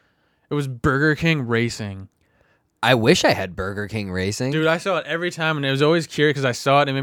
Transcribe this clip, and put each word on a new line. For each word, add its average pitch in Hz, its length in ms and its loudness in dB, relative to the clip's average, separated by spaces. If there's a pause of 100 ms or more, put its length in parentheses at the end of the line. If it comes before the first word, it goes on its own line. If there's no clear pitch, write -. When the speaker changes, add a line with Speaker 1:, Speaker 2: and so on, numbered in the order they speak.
(500)
Speaker 1:
It 151 60 -4
was 143 120 -2
Burger 139 480 0
King 156 320 0
Racing. 110 600 -4 (760)
Speaker 2:
I 120 100 6
wish 127 320 4
I 277 60 4
had 95 240 -4
Burger 98 320 -6
King 98 240 -6
Racing. 101 400 -2
Speaker 1:
Dude, 156 160 0
I 165 100 2
saw 175 220 -2
it - 80 -8
every 165 240 -4
time, 160 260 -2
and 139 80 -2
it 135 60 0
was 139 100 0
always 160 240 4
curious 147 300 0
'cause 139 100 -2
I 127 60 2
saw 139 280 2
it - 20 6
and 139 100 0
it - 20 -2
made 135 100 -2